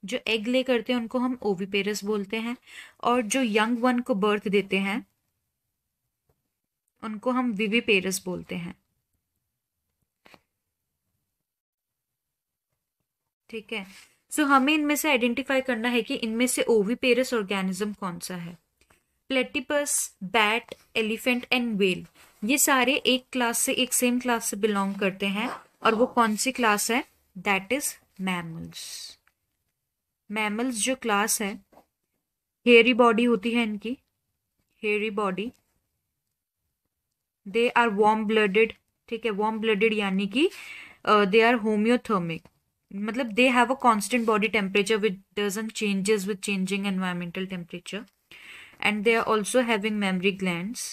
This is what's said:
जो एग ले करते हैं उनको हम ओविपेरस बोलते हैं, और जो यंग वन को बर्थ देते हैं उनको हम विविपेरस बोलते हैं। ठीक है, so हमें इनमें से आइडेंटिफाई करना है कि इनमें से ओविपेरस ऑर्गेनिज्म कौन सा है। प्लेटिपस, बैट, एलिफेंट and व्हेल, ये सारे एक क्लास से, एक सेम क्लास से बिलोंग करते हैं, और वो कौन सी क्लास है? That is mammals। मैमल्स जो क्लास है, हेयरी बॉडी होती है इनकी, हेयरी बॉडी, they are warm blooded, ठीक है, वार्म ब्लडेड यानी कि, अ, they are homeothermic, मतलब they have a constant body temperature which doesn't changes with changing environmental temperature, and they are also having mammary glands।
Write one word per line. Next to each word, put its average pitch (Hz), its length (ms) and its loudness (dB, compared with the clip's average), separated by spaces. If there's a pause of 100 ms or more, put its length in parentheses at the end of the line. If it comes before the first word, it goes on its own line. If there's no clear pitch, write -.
जो 220 220 -6
एग 220 200 -2
ले 247 160 2
करते 247 300 0
हैं 247 80 0
उनको 233 180 -4
हम 254 240 -2
ओविपेरस 202 600 -2
बोलते 202 320 -4
हैं, 233 200 -6 (460)
और 247 200 2
जो 240 200 -2
यंग 220 360 2
वन 247 220 2
को 240 140 -2
बर्थ 208 340 0
देते 196 300 0
हैं 196 280 -4 (2000)
उनको 214 280 -6
हम 247 220 0
विविपेरस 196 720 0
बोलते 175 300 -8
हैं। 175 200 -10 (4000)
ठीक 220 220 -12
है, 202 140 -8 (460)
so 302 120 2
हमें 277 300 4
इनमें 294 220 2
से 311 140 0
आइडेंटिफाई 254 500 0
करना 247 280 -2
है 240 140 2
कि 269 120 -4
इनमें 233 320 -2
से 254 160 -2
ओविपेरस 240 720 2
ऑर्गेनिज्म 196 580 -4
कौन 175 260 -10
सा 180 180 -10
है। 170 220 -14 (720)
प्लेटिपस, 277 960 -2
बैट, 214 500 0 (220)
एलिफेंट 226 500 -2
and 240 300 0
व्हेल, 180 300 0 (380)
ये 269 140 2
सारे 269 360 4
एक 254 380 0
क्लास 240 260 -2
से, - 140 0
एक 247 220 -2
सेम 247 260 2
क्लास 240 300 -2
से 226 60 -6
बिलोंग 202 380 0
करते 196 320 -2
हैं, 202 240 -4 (320)
और 226 120 4
वो 226 120 2
कौन 226 300 2
सी 262 160 -2
क्लास 220 380 2
है? 254 140 0 (320)
That 190 360 -2
is 285 140 -2 (360)
mammals। 170 580 -6 (1500)
मैमल्स 214 440 -4
जो 233 200 -2
क्लास 220 480 0
है, 202 100 -2 (1120)
हेयरी 233 280 8
बॉडी 233 300 4
होती 233 260 2
है 233 120 0
इनकी, 220 340 -6 (840)
हेयरी 214 280 -2
बॉडी, 202 420 -4 (1900)
they 233 320 2
are 233 100 4 (120)
warm 220 240 4
blooded, 214 480 2 (360)
ठीक 226 160 -10
है, 233 60 -2
वार्म 214 280 -2
ब्लडेड 220 340 2
यानी 202 340 0
कि, 254 240 0 (540)
अ, - 80 2
they 208 320 6
are 240 200 6
homeothermic, 214 840 0 (480)
मतलब 220 360 -6
they 247 220 4
have 240 240 4
a - 0 - (100)
constant 226 400 2
body 214 300 2
temperature 202 420 0
which 196 180 0 (220)
doesn't 208 340 -4 (100)
changes 196 460 0
with 202 200 -6
changing 196 420 -2
environmental 185 560 -6
temperature, 185 560 -12 (840)
and 208 200 0
they 233 140 4
are - 80 -2
also 220 420 2
having 214 320 -2
mammary 190 400 0
glands। 185 500 -4